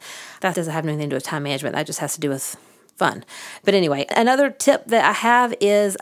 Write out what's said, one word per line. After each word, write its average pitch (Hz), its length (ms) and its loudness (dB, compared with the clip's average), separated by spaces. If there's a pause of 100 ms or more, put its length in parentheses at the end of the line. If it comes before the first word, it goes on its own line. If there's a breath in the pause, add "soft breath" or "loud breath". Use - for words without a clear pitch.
(400 loud breath)
That 185 160 -2
doesn't 165 160 -4
have 156 140 -4
anything 151 240 -4
to 139 60 -2
do - 0 -
with 135 100 -6
time 147 180 -6
management. 139 320 -4
That 151 120 -4
just 160 120 -8
has 147 140 -6
to 160 80 -8
do 147 80 -2
with 135 260 -6 (420 soft breath)
fun. - 280 -2 (400 loud breath)
But 202 80 4
anyway, 147 320 2 (100)
another 262 360 4
tip - 340 2
that 226 180 2
I 214 100 4
have 240 460 2
is 202 420 2